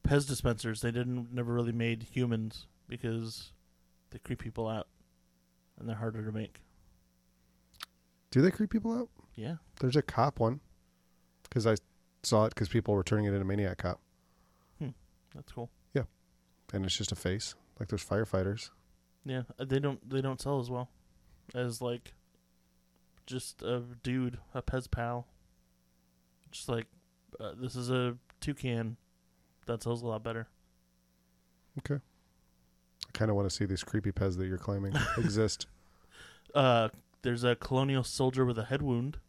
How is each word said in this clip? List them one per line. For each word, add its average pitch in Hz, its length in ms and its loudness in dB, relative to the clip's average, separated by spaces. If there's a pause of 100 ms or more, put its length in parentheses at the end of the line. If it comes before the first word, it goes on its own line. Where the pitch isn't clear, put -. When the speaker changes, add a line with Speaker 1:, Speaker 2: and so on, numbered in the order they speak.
Speaker 1:
Pez 143 200 4
dispensers, 113 540 0
they 117 100 0
didn't, 123 420 -2
never 120 180 -2
really 120 220 2
made 117 300 0
humans 113 640 -2 (200)
because 113 640 -6 (600)
they - 80 -16
creep - 200 -6
people 113 300 -6
out 110 180 -4 (880)
and 113 120 -10
they're 113 80 -4
harder 110 260 -4
to 107 80 -4
make. 110 300 -8 (1700)
Speaker 2:
Do 131 100 8
they 185 80 8
creep 208 200 0
people 226 280 0
out? 123 120 -4 (260)
Speaker 1:
Yeah. 123 200 -6 (260)
Speaker 2:
There's 131 160 4
a 143 40 8
cop - 380 2
one 120 220 2 (880)
'cause 113 160 2
I 110 80 8 (480)
saw 107 220 6
it - 100 -2
'cause 104 140 0
people 107 240 2
were 95 100 4
turning 107 220 2
it 101 80 2
into 98 120 0
Maniac 98 340 0
Cop. - 200 -2 (800)
Speaker 1:
Hmm. 135 100 -4 (460)
That's - 160 -18
cool. 120 180 -10 (240)
Speaker 2:
Yeah. 139 100 2 (720)
And 98 120 0
it's 90 100 0
just - 160 -2
a 95 40 -2
face. 92 400 -2 (220)
Like, 104 120 -6
there's 104 160 -2
firefighters. 101 640 0 (560)
Speaker 1:
Yeah, 131 180 -4 (160)
uh, 131 60 -4
they 135 140 2
don't, 135 300 -2
they 135 120 0
don't 135 180 -2
sell 139 220 0
as 120 80 -6
well 123 200 -6 (640)
as, 123 280 -4
like, 120 320 -6 (1120)
just - 360 -8
a 123 220 -2 (180)
dude, 123 380 -2 (140)
a 127 80 -6
Pez - 280 -4
pal. 120 380 -4 (1200)
Just - 180 -10
like, 117 180 -2 (540)
uh, 104 140 -6
this 123 200 -8
is 123 160 -2
a 123 260 2 (220)
toucan. 117 560 -4 (680)
That 117 180 -4
sells 117 180 -2
a 120 60 -6
lot 110 160 -4
better. 113 240 -4 (1300)
Speaker 2:
Okay. 143 160 -2 (1120)
I - 120 -20
kinda 107 160 4
wanna 101 160 4
see - 160 0
these 92 180 0
creepy 104 300 0
Pez 95 240 2
that 92 100 0
you're 92 100 0
claiming 98 360 -2
Speaker 1:
<laughs> 113 240 2
Speaker 2:
exist. 110 500 2 (880)
Speaker 1:
Uh, 123 320 6 (360)
there's 120 200 2
a 120 140 6
colonial 135 460 2
soldier 131 420 2
with 120 120 2
a 107 80 -2
head 139 160 0
wound. 131 360 0 (120)